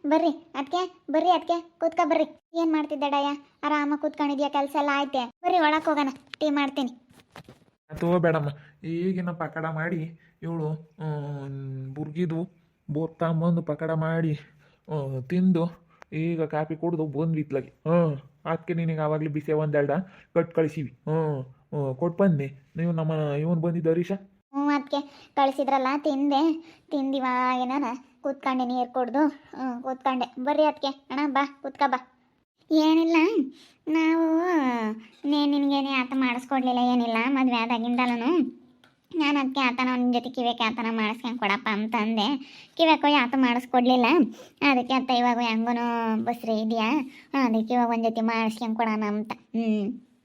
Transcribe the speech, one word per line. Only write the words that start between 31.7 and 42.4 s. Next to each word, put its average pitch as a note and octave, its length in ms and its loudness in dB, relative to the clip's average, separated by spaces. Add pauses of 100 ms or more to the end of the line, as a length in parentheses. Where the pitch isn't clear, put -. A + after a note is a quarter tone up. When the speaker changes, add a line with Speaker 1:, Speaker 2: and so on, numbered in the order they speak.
Speaker 1:
ಬಾ. - 260 -6 (540)
ಏನಿಲ್ಲ, D#4+ 460 4 (720)
ನಾವು D#4+ 520 2 (880)
ನೇ-, D4 160 4
ನಿನ್ಗೇನೆ C#4 460 2
ಆತ B3+ 220 0
ಮಾಡಿಸ್ಕೊಡ್ಲಿಲ್ಲ, B3+ 680 0
ಏನಿಲ್ಲ, A#3+ 360 2 (120)
ಮದ್ವೆ C4 280 2
ಆದಾಗಿಂದಲೂನು. A#3+ 760 0 (880)
ನಾನು D4 220 2
ಅದ್ಕೆ C4 200 -2
ಆತನ B3+ 300 0
ಅವ್ನ B3 220 0
ಜೊತೆ B3 180 -2
ಕಿವ್ಯಾಕ್ A#3+ 360 -2
ಆತನ A3 240 -4
ಮಾಡಿಸ್ಕೊಂಡ್ A3+ 480 -4
ಕೊಡಪ್ಪ G3+ 340 -2
ಅಂತಂದೆ. A3 540 -2 (500)